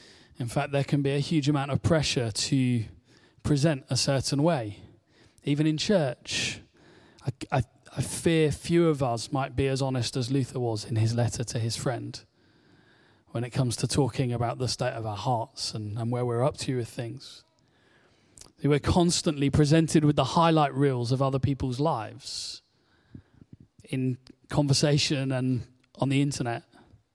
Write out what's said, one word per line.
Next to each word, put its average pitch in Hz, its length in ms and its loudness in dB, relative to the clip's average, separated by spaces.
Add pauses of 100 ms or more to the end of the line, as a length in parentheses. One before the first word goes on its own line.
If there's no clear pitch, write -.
(400)
In 123 80 -4
fact, 143 240 -2
there 139 120 0
can 143 200 0
be 139 80 0
a 139 80 0
huge 143 280 0
amount 143 220 0
of - 140 -2
pressure 139 480 0
to 123 540 0 (580)
present 143 440 2
a 135 80 0
certain 139 460 0
way. 131 380 0 (640)
Even 147 240 2
in 156 100 0
church, - 840 -2 (640)
I, - 360 -4
I, - 40 0 (320)
I 139 60 -2
fear 160 500 2
few 170 360 2
of 143 160 2
us 120 280 -4
might 135 240 -4
be 139 120 2
as 135 120 0
honest 131 380 -2
as 123 140 -4
Luther 135 280 -2
was 113 260 -2
in 113 100 -4
his 113 180 2
letter 117 300 0
to - 160 -6
his 113 160 -2
friend 117 440 -6 (1080)
when 120 160 -6
it 120 80 -8
comes 127 240 0
to 131 120 -2
talking 127 460 0
about 120 240 -2
the 127 100 -2
state 127 260 -4
of 113 120 -8
our 107 100 -6
hearts 117 600 -4
and, 107 240 -6
and 117 120 -2
where 123 140 -2
we're 120 180 0
up 151 140 0
to 131 200 -4
with 117 120 -6
things. - 540 -12 (1160)
We're 143 180 2
constantly 170 720 2
presented 151 540 6
with 147 140 4
the 139 180 0
highlight 156 400 4
reels 131 380 2
of 131 80 2
other 135 180 2
people's 131 400 -2
lives 117 800 -6 (1200)
in 127 320 -4 (320)
conversation 143 800 2
and 127 300 0 (360)
on 135 120 0
the 135 120 2
internet. 123 420 -2 (500)